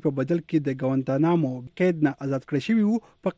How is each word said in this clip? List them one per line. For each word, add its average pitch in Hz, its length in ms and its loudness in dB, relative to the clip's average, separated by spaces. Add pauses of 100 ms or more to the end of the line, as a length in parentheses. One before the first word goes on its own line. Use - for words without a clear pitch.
په 139 140 -2
بدل 165 240 0
کې 143 240 0
د 131 160 -4
ګوانتانامو 135 680 2 (300)
قید 165 240 2
نه 135 80 -2 (140)
آزاد 135 180 -4
کړی 139 220 -2
شوي 214 180 4
وو، 220 160 0 (240)
په - 100 -6